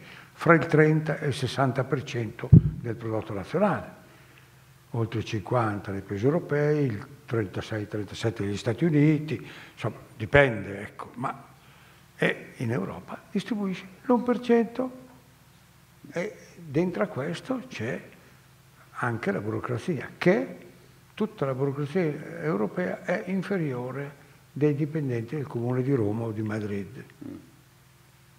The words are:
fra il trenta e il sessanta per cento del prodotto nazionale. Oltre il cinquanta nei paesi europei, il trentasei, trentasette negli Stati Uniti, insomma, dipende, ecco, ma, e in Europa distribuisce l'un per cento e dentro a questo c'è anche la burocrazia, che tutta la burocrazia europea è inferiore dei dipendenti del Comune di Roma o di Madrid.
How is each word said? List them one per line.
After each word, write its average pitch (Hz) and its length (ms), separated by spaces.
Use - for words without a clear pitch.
fra 165 220
il 151 100
trenta 156 540
e 151 80
il 139 80
sessanta 127 480
per 127 180
cento 120 500
del - 440
prodotto 110 380
nazionale. 127 680
Oltre 113 240
il 98 60
cinquanta 107 640
nei 98 100
paesi 101 240
europei, 147 600
il 123 220
trentasei, 107 600
trentasette 107 560
negli 101 140
Stati 117 260
Uniti, 151 640
insomma, - 240
dipende, 107 640
ecco, - 340
ma, - 360
e - 420
in 117 140
Europa 90 580
distribuisce 202 560
l'un 247 200
per 240 160
cento 233 600
e - 240
dentro 170 480
a 202 40
questo 165 600
c'è - 440
anche 120 280
la 190 100
burocrazia, 113 760
che 226 400
tutta 214 320
la 135 80
burocrazia 139 880
europea 180 640
è 208 220
inferiore 143 960
dei 147 240
dipendenti 143 600
del 139 120
Comune 120 340
di 135 120
Roma 110 320
o 113 60
di 107 100
Madrid. 104 640